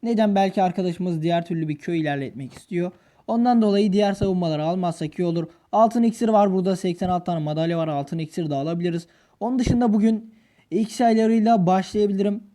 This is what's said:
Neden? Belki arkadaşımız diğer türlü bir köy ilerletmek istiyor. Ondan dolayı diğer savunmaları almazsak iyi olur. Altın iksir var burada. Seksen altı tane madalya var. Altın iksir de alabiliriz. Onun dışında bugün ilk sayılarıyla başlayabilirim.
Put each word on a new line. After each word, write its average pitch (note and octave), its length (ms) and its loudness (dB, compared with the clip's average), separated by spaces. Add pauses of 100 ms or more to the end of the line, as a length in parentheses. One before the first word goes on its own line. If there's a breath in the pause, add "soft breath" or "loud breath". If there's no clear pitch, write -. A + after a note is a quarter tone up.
Neden? A3 320 2
Belki G3 280 2
arkadaşımız F3+ 600 -2
diğer E3+ 240 0
türlü E3 220 -4
bir D3+ 80 -6
köy E3+ 240 -4
ilerletmek C#3 520 -6
istiyor. F3+ 400 -6 (340 soft breath)
Ondan A#3 360 4
dolayı G3+ 300 2
diğer G3+ 200 2
savunmaları F3+ 520 0
almazsak E3+ 540 -4
iyi F3+ 60 -2
olur. E3+ 220 -2 (260 loud breath)
Altın A3+ 300 4
iksir A3+ 260 0
var G#3 240 4
burada. F#3 240 0
Seksen F3+ 320 -4
altı F3+ 160 -2
tane E3 160 -4
madalya D#3+ 380 -2
var. D#3+ 100 -2
Altın C#3+ 300 -6
iksir D#3 320 -6
de C#3+ 40 -4
alabiliriz. E3+ 520 -4 (340 soft breath)
Onun A#3+ 180 -2
dışında A#3+ 340 2
bugün A3 420 0 (360 loud breath)
ilk G#3+ 220 -2
sayılarıyla A3 720 4
başlayabilirim. G3+ 760 0 (120)